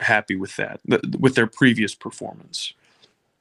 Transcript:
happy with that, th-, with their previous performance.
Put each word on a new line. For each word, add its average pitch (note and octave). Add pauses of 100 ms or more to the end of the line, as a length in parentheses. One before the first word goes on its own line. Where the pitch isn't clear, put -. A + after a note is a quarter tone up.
happy G#2+
with F#2+
that, - (100)
th-, - (180)
with C3
their A#2
previous A2
performance. - (680)